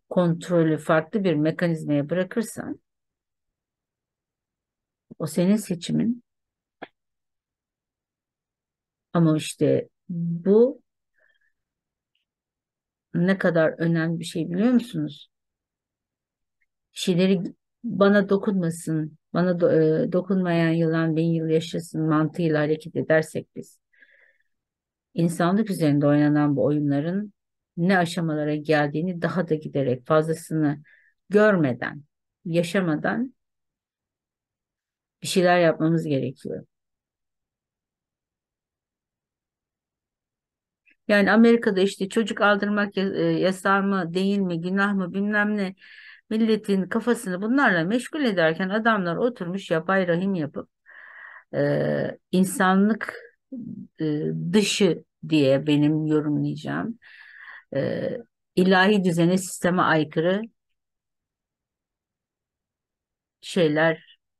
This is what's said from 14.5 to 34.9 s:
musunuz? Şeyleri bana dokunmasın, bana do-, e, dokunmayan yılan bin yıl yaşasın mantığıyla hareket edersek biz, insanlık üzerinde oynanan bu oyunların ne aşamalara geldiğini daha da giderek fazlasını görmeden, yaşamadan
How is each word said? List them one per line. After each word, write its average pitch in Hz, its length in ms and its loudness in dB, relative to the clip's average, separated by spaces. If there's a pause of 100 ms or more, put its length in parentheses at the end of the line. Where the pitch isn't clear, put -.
musunuz? 165 580 -2 (1600)
Şeyleri 185 600 0 (300)
bana 202 460 2
dokunmasın, 165 880 -2 (160)
bana 175 260 0
do-, 160 480 2
e, 165 40 -6
dokunmayan 180 580 0
yılan 165 460 0
bin 165 180 0
yıl 160 140 -2
yaşasın 160 540 -2
mantığıyla 156 600 0
hareket 156 340 -2
edersek 160 600 -2
biz, - 240 -18 (1300)
insanlık 180 560 0
üzerinde 147 380 2
oynanan 147 480 4
bu 135 80 0
oyunların 151 720 -2 (440)
ne 185 200 2
aşamalara 160 580 -2
geldiğini 151 640 -2
daha 170 280 -4
da 156 60 0
giderek 139 500 -4
fazlasını 156 800 -2 (460)
görmeden, 165 720 2 (420)
yaşamadan 180 880 -2 (1900)